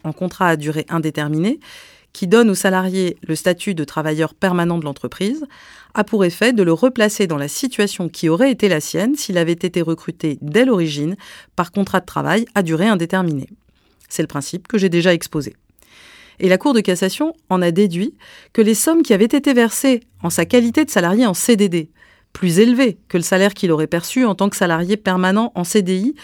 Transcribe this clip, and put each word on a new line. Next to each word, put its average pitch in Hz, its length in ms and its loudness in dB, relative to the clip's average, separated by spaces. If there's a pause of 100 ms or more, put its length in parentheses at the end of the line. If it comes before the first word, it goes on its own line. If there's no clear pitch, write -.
en 156 80 -6
contrat 180 380 -2
à 160 80 2
durée 151 320 -4
indéterminée, 156 720 -2 (520)
qui - 120 -6
donne 226 240 6
au 190 60 0
salarié 185 600 -2 (120)
le 160 80 -2
statut 180 400 -2
de 156 80 -4
travailleur 156 500 -4
permanent 175 460 0
de 151 60 -8
l'entreprise, 196 600 -6 (480)
a 214 100 -2
pour 202 220 0
effet 208 260 0
de 214 120 2
le 165 100 4
replacer 214 540 2
dans 156 100 -4
la 143 100 -6
situation 202 640 -4
qui - 180 -4
aurait 202 240 4
été 208 180 0
la 160 100 2
sienne 202 360 -2
s'il 190 220 -4
avait 165 140 0
été 170 300 -2
recruté 165 600 -4
dès 151 240 2
l'origine 165 500 0 (400)
par 170 160 -4
contrat 190 280 -2
de 180 60 -8
travail 160 400 -2 (100)
à 202 80 2
durée 160 240 0
indéterminée. 170 640 -2 (600)
C'est - 140 -4
le 156 40 -2
principe - 400 -10
que 220 120 0
j'ai 190 100 2
déjà 170 240 2
exposé. 160 420 -6 (840)
Et 185 100 2
la 185 80 4
Cour 285 160 0
de 226 60 4
cassation 196 540 -2 (160)
en 185 120 0
a 175 100 2
déduit 190 440 0 (360)
que 226 100 0
les 214 140 4
sommes 330 280 2
qui 226 100 2
avaient 196 120 4
été 285 280 2
versées 240 480 2 (220)
en 175 60 -2
sa 170 160 -2
qualité 247 400 2
de - 40 -16
salarié 196 380 2
en 180 80 0
C - 200 2
D 202 140 2
D, 165 220 -4 (420)
plus 175 260 0
élevées 240 380 4 (120)
que 185 80 -2
le 170 60 0
salaire 196 300 2
qu'il 180 180 -2
aurait 156 140 2
perçu 175 400 -2
en 202 80 0
tant 196 160 0
que - 80 -8
salarié 175 400 0
permanent 190 560 0
en 180 100 -4
C 202 200 0
D 185 140 -2
I, 247 260 -2